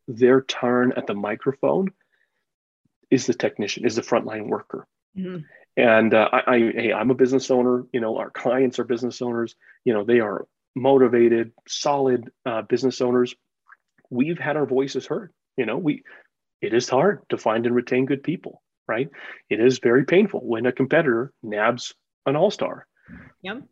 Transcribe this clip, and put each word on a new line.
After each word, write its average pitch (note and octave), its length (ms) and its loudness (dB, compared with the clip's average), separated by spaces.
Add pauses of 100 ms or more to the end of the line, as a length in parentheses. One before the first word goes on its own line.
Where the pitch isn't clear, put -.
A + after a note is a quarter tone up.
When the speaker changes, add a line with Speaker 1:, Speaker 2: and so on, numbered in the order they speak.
Speaker 1:
their B2+ 340 6
turn B2 540 0
at B2 100 -6
the - 80 -6
microphone C3 800 -2 (1200)
is B2+ 140 2
the A#2+ 80 0
technician, G#2 520 -4
is A2+ 100 0
the A2+ 60 -2
frontline A2 460 -4
worker. - 400 -8 (300)
Speaker 2:
Mm-hmm. F3+ 260 -8 (320)
Speaker 1:
And, A2+ 380 4
uh, A2 180 4
I, - 240 2
I, - 20 4 (140)
hey, A2 220 -2
I'm A2 180 0
a B2+ 40 2
business B2+ 360 0
owner, B2 400 0
you B2+ 80 -2
know, A2+ 180 -4
our G2+ 120 -8
clients B2+ 500 -2
are A#2+ 60 -2
business A#2 360 -4
owners, A#2 340 -6 (280)
you B2 100 2
know, G#2 120 -2
they A#2+ 160 4
are G#2 260 -6 (280)
motivated, A#2+ 760 4 (160)
solid, C3+ 640 -2 (140)
uh, A2+ 160 -4
business B2 400 -2
owners. B2 340 0 (760)
We've D3 300 -2
had D3 180 -4
our D3 80 0
voices C3 420 -4
heard, F#3 260 -8 (220)
you B2 100 -2
know, A2 120 -4
we, D3+ 260 -4 (580)
it G#2+ 120 -4
is A#2+ 140 0
hard D#3+ 420 2
to A#2 80 -2
find A2+ 280 -2
and A#2+ 100 0
retain B2+ 300 0
good C3+ 180 -4
people, - 400 -8 (240)
right? A#2+ 220 -4 (400)
It G#2 100 -2
is B2+ 200 4
very C3 260 4
painful F#3+ 340 2
when A#2 260 -4
a B2 60 2
competitor C3+ 640 0 (100)
nabs A2 500 -2 (320)
an C#3+ 100 0
all-star. D#3 520 -2 (540)
Speaker 2:
Yep. G#3 300 -12